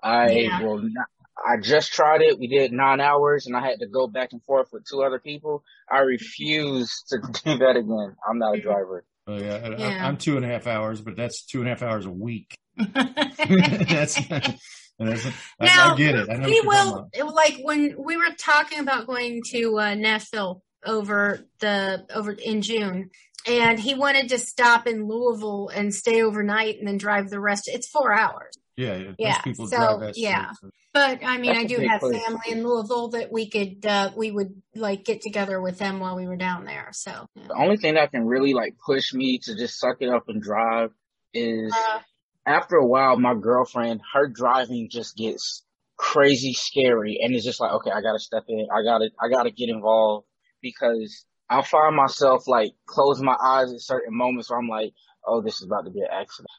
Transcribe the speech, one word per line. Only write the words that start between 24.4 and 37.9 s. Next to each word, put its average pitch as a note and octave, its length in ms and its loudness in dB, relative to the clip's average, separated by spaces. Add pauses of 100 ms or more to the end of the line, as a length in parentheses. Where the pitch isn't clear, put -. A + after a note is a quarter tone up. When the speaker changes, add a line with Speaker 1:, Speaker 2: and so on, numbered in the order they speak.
Speaker 2:
in A3 200 -2
Louisville G#3+ 600 -2
and G3+ 260 -2
stay A3+ 280 2
overnight G#3+ 560 0
and G#3 100 -6
then G3+ 100 -2
drive G3+ 320 0
the G3+ 100 -6
rest. G3+ 280 -2
It's A#3 200 -8
four C4 240 2
hours. G3+ 420 0 (220)
Speaker 3:
Yeah, A#2+ 200 -4
yeah. F#2 120 -8
Most F#2+ 100 -14
Speaker 2:
Yeah, G#3 240 0
Speaker 3:
people - 260 -8
Speaker 2:
so, B3 80 -2
Speaker 3:
drive A3 240 2
that G#3+ 160 -10
Speaker 2:
yeah. G#3 320 -4
Speaker 3:
shit, G#3 140 -16
so. G3 80 -20 (220)
Speaker 2:
But, C4 320 2
I B3+ 140 -2
mean, B3 140 0
Speaker 1:
That's A#3 80 0
Speaker 2:
I - 40 -2
Speaker 1:
a A3 40 -2
Speaker 2:
do B3 100 -2
Speaker 1:
big A#3 120 2
Speaker 2:
have G#3+ 100 2
Speaker 1:
place. B3 240 0
Speaker 2:
family A#3 160 -4 (100)
in A3+ 160 -4
Louisville A#3+ 440 -2
that A#3 200 -6
we A3 180 -4
could, G3+ 380 -4
uh, G3 300 0
we A3 160 -2
would, G3 280 -6 (140)
like, G3+ 300 -4
get A3 160 -4
together G3 400 -4
with F#3 180 -6
them G3 220 -4
while F#3 160 -6
we F#3 100 -6
were F3+ 100 -8
down F3+ 280 -4
there, C#3 280 -12
so, - 340 -12 (100)
yeah. - 120 -20
Speaker 1:
The - 60 -8
only F#3 220 2
thing E3+ 180 2